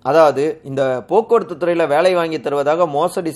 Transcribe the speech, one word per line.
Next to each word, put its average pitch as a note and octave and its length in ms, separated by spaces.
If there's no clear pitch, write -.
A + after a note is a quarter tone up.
அதாவது, D3 640
இந்த C3 420
போக்குவரத்து A3 440
துறையில E3+ 360
வேலை E3+ 280
வாங்கி E3 260
தருவதாக D3 460
மோசடி D#3+ 500